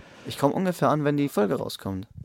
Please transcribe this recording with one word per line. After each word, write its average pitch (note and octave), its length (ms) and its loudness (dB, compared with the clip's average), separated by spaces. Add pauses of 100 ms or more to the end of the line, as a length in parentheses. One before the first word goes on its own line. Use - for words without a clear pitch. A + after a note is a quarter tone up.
(260)
Ich - 120 -8
komm C#3+ 140 4
ungefähr E3+ 380 0
an, D3+ 140 2
wenn D3 120 2
die C#3+ 120 2
Folge G3 260 2
rauskommt. G2 520 -4 (180)